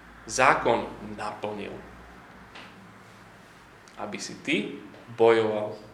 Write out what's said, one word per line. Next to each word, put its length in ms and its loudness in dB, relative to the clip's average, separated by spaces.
zákon 640 4
naplnil, 560 -8
aby 160 -8
si 240 -12
ty 400 -4
bojoval 560 4